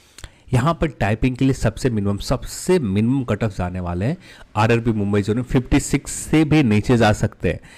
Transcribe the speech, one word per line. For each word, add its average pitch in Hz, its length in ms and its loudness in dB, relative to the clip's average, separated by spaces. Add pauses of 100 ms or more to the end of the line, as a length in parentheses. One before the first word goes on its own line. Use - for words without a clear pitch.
(540)
यहाँ 131 200 2
पर 165 160 -2
टाइपिंग 117 460 -2
के 135 100 0
लिए 135 100 2
सबसे - 340 -2
मिनिमम, 101 300 -2
सबसे - 600 -2
मिनिमम 113 460 0
कट 110 180 -2
ऑफ 104 140 -4
जाने 90 220 -6
वाले 87 260 -4
हैं 156 120 -2 (380)
आरआरबी 113 380 2
मुंबई 104 280 0
जोन 104 140 -2
में, 123 80 -4
फिफ्टी 135 380 0
सिक्स - 300 -4
से - 340 0
भी 151 180 4
नीचे 107 340 4
जा 110 160 6
सकते - 360 -2
हैं, 80 100 -4 (180)